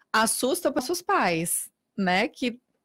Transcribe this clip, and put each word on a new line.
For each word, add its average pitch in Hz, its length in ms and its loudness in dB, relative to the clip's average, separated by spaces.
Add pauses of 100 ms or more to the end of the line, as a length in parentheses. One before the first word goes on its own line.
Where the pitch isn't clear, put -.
(140)
assusta 247 580 0 (200)
os 359 100 -4
pais, 175 720 0 (260)
né, 190 300 2
que 240 320 -6 (260)